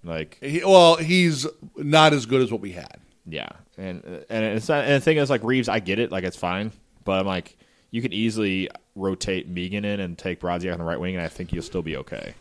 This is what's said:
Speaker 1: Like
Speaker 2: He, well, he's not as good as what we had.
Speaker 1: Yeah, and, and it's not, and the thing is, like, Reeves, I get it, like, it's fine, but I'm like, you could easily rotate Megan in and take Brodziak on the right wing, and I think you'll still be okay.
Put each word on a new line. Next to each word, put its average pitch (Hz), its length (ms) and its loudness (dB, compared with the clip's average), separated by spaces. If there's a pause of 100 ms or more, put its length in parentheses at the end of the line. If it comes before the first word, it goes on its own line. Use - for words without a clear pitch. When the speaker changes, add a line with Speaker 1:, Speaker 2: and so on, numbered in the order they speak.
Speaker 1:
Like 80 360 -8
Speaker 2:
He, 147 240 -4
well, 175 320 10
he's 165 480 2 (320)
not 151 360 6
as 127 120 0
good 127 160 2
as 120 100 0
what 110 80 -4
we 98 140 -10
had. - 240 -16 (280)
Speaker 1:
Yeah, 71 220 -10 (300)
and, 92 260 -12 (260)
and 110 160 -2
it's 107 220 -4
not, 147 180 0
and 143 100 4
the 135 40 2
thing 160 180 2
is, 139 120 2
like, 120 140 0
Reeves, 127 260 0
I 110 100 0
get 95 200 -2
it, 117 120 -2
like, 92 140 -4
it's 90 120 -6
fine, 98 340 -4 (340)
but 95 140 0
I'm 95 80 0
like, 92 300 -6 (340)
you 113 100 -4
could 117 120 -6
easily 104 560 -2 (260)
rotate 95 520 -4
Megan 90 380 -6
in 101 140 -4
and 90 180 -8
take 90 220 -6
Brodziak 87 340 -4
on 82 60 -8
the 85 60 -6
right 82 140 -4
wing, 92 160 -4
and 87 80 -6
I 80 60 -6
think - 240 -10
you'll 85 100 -6
still - 200 -6
be 78 140 -6
okay. 50 440 -12